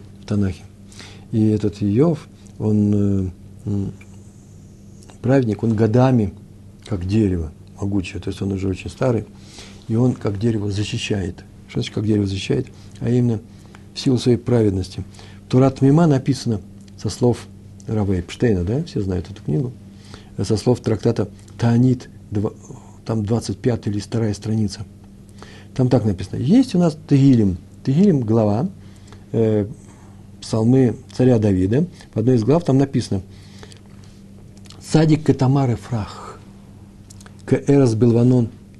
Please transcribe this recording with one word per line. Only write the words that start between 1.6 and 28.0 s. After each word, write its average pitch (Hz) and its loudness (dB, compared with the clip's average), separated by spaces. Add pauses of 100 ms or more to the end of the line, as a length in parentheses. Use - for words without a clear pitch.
Иов, 123 0 (300)
он, 104 2
э, 98 0 (340)
м, 101 -6 (1300)
праведник, 117 0
он 113 0
годами 113 2 (500)
как 90 -6
дерево 92 0 (280)
могучее, 101 -4
то - -10
есть 98 -8
он 98 -4
уже 98 -4
очень 95 -6
старый, 120 -2 (640)
и 110 -2
он 123 2
как 104 -6
дерево 107 -2
защищает. 101 -6 (240)
Что - -6
значит, - -8
как 113 -4
дерево 104 2
защищает? 98 -4 (320)
А 117 -2
именно 120 0 (520)
в - -16
силу 131 0
своей 120 2
праведности. 107 0 (440)
В - -16
Торат 131 4
Мима 147 6
написано 131 0 (360)
со - -8
слов 120 -2 (400)
Рава 101 0
Эпштейна, 98 0
да, 120 -2
все - -8
знают 92 -4
эту - -18
книгу, 143 -4 (680)
со 107 -2
слов 120 0
трактата 110 -2 (300)
Таанит, 123 2 (220)
два-, 104 -4 (520)
там 113 -4
двадцать 107 -4
пятый 113 -4
лист, 101 -6
вторая 113 -2
страница. 104 -4 (880)
Там 127 2
так 120 2
написано: 98 -4
"Есть 190 2
у - 2
нас 170 2 (120)
Тегилим". 123 4 (260)
Тегилим – 156 2